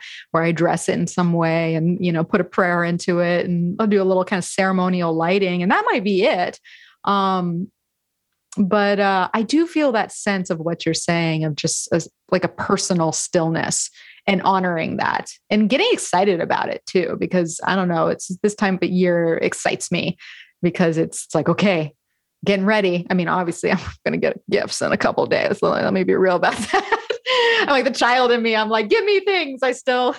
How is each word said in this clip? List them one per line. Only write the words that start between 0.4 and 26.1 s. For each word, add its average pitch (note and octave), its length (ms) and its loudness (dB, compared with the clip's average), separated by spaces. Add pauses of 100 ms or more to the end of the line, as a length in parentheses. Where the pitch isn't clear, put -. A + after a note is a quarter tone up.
I E3+ 80 2
dress E3 360 0
it F#3 120 0
in E3+ 80 0
some F3 240 2
way E3 420 0
and, E3 260 0
you F3 120 0
know, E3 100 0
put F3+ 180 0
a F3+ 40 0
prayer F3 400 0
into F3 340 -2
it, F3 260 0
and F3 360 -2
I'll A3 80 2
do G3+ 120 4
a F#3+ 40 2
little F#3 200 2
kind F#3 140 -2
of F3 60 -4
ceremonial F3+ 680 0
lighting, F3+ 500 0
and G3+ 80 2
that G#4 180 2
might C4 140 0
be F#3+ 220 2
it. G#3 340 0 (440)
Um, F#3+ 680 0 (840)
but, G3+ 440 2
uh, F#3+ 340 2
I A3+ 80 0
do D#4 240 2
feel D4+ 260 0
that G#3+ 200 -2
sense G3 380 -4
of E3 100 -2
what E3 260 -4
you're D#3+ 80 0
saying E3 500 0
of D#3 120 -2
just - 360 -4
as, E3 160 0 (220)
like, F#3 140 2
a E3 40 -2
personal F3+ 640 0
stillness E3 800 -2 (360)
and G3 160 0
honoring F3+ 560 0
that - 320 -2 (180)
and G#3+ 220 2
getting F#4+ 220 2
excited F#3 480 2
about - 280 -2
it - 160 -8
too, - 340 -2
because F3 460 -2
I F3 100 0
don't F#3 140 0
know, E3 200 2
it's, - 200 -4 (140)
this G#3 120 0
time F#3+ 260 0
of E3+ 80 0
year F3 500 2
excites - 520 -2
me E3 280 -2 (440)
because E3 360 0
it's, D#3+ 260 -4
it's - 100 -6
like, D#3 140 0
okay, E3+ 460 0 (500)
getting G3 220 2
ready. F#3+ 420 2
I F#3+ 60 0
mean, F3 140 0
obviously E3+ 420 -2
<laughs> - 20 2
I'm F3+ 80 0 (240)
gonna - 140 -2
get - 220 -2 (100)
gifts - 320 -2
in - 100 0
a G3+ 60 0
couple - 260 0
of - 60 -4
days. - 280 0
So - 120 0
let - 240 0
me F#3 100 0
be F#3+ 100 2